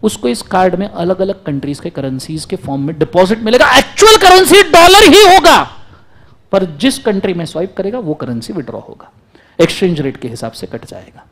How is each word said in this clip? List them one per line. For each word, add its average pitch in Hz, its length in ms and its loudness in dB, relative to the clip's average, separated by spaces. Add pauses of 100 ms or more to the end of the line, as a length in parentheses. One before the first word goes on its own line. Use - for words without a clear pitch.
उसको 220 260 -4
इस 240 140 -6
card 185 320 -2
में 196 160 -8
अलग-अलग 185 540 -6
countries 139 360 -10
के 170 100 -12
currencies 135 540 -12
के 190 120 -10
form 139 260 -8
में 156 160 -8
deposit 185 400 0
मिलेगा। 247 400 2
Actual 427 380 2
currency 370 460 4
dollar 359 400 6
ही 381 320 6
होगा, 285 340 4 (840)
पर 196 120 0
जिस 170 340 -4
country 196 360 -4
में 170 100 -8
swipe 170 320 -10
करेगा 202 220 -8
वो 160 160 -8
currency 123 380 -12
withdraw 127 260 -12
होगा, - 340 -20 (480)
Exchange 170 400 -2
rate 135 160 -6
के 123 120 -12
हिसाब 117 240 -12
से - 140 -16
कट - 180 -16
जाएगा। - 480 -20